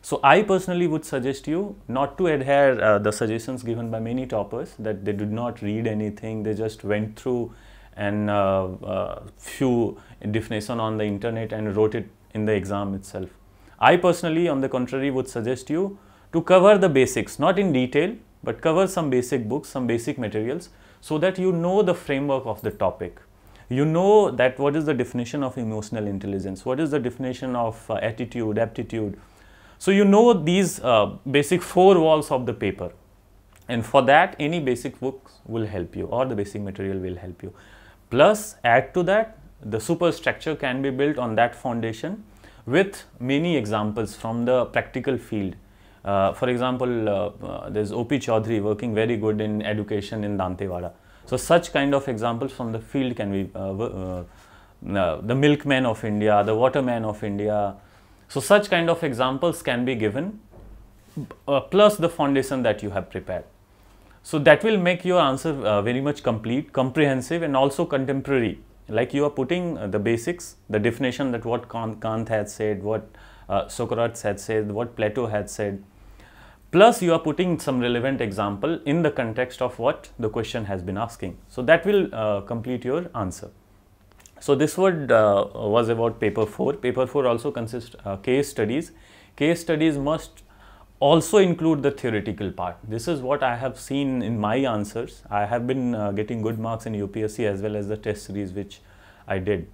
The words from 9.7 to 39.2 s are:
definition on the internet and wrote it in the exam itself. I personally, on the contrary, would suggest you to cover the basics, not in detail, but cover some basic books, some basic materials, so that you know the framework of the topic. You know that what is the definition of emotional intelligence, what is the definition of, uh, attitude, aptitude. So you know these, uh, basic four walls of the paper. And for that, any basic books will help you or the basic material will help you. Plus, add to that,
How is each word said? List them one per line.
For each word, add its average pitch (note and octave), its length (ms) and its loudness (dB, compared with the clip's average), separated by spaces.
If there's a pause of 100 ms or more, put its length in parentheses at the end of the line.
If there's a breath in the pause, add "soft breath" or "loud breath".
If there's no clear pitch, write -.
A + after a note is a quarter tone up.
definition A2 500 -4
on A2 160 -2
the G#2+ 80 -2
internet A2+ 480 -4
and G#2+ 240 -4
wrote G#2+ 180 4
it A2+ 140 -6 (240)
in G#2+ 140 -2
the A2 60 2
exam G2+ 420 -2
itself. F#2+ 340 -10 (500 soft breath)
I C3+ 180 6
personally, F3 520 2
on C#3 120 0
the C3 80 0
contrary, C3 420 -2
would B2+ 180 -2
suggest B2 400 -4
you F#3+ 300 -2 (340 loud breath)
to E3+ 80 2
cover F#3 380 8
the F#3 100 4
basics, C3 500 2
not E3+ 200 2
in G3 140 2
detail, C#3+ 440 2 (280)
but A#2 160 -6
cover E3+ 260 2
some F3 240 -2
basic B2 380 0
books, C#3+ 200 -4
some B2+ 180 -4
basic A#2 320 -2
materials, A#2 520 -4 (300 soft breath)
so D#3 180 -4
that F#3 200 0
you F#3 140 2
know F3 300 2
the F3+ 120 2
framework C#3 520 -2
of G#2+ 160 -6
the G#2+ 80 -2
topic. - 500 -4 (480 soft breath)
You C3 160 0
know F#3 460 6
that B2+ 280 2
what C#3+ 160 2
is D#3+ 100 0
the D3+ 100 0
definition B2 500 -4
of B2+ 140 -6
emotional A2 480 -4
intelligence, G2 580 -6
what C3 160 -2
is D#3+ 100 0
the D3 80 0
definition B2+ 560 -6
of, A2+ 360 -4
uh, A2+ 60 0
attitude, A2+ 600 -4
aptitude. A2+ 600 -4 (600 soft breath)
So - 120 -2
you G3 140 6
know G#3+ 280 8
these, F3 480 2
uh, G#2 360 4 (120)
basic C#3+ 320 2
four F#3 380 6
walls D#3 320 4
of B2+ 160 0
the A#2+ 80 -2
paper. F#2 380 -4 (760)
And A#2 160 -2
for C#3 180 6
that, D3 360 6
any D#3 220 -2
basic B2+ 400 -4
books - 440 -10
will A2+ 220 -4
help F#2 300 -8
you F#2 100 -6
or A#2+ 180 -2
the B2+ 120 -6
basic G2+ 260 -6
material G2 360 -6
will F#2 180 -6
help F2+ 260 -14
you. - 100 -14 (580 loud breath)
Plus, G3 520 4
add B2 320 6
to F#3 100 0
that, G#3+ 340 0 (220)